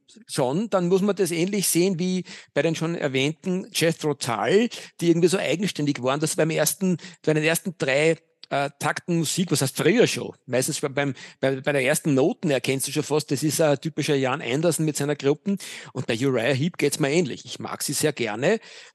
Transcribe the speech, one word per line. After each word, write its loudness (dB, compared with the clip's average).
schon, -2
dann 0
muss 4
man 0
das 0
ähnlich -2
sehen 2
wie -2
bei 2
den 2
schon -4
erwähnten -2
Jethro 0
Tull, 0
die 4
irgendwie 6
so 0
eigenständig -2
waren, 0
dass -2
beim 2
ersten, 0
bei 4
den 0
ersten -2
drei, 2
äh, 0
Takten -2
Musik, -2
was 2
heißt 0
früher 6
schon, -6
meistens -2
schon -6
beim, -2
bei, 0
bei -2
der 2
ersten 2
Noten 2
erkennst 0
du -8
schon 0
fast, -2
das -2
ist 0
ein 4
typischer -2
Ian 0
Anderson 0
mit 0
seiner -2
Gruppen. 0
Und -8
bei 0
Uriah 2
Heep -2
geht's 0
mir 0
ähnlich. 0
Ich -14
mag -10
sie -4
sehr 0
gerne, 0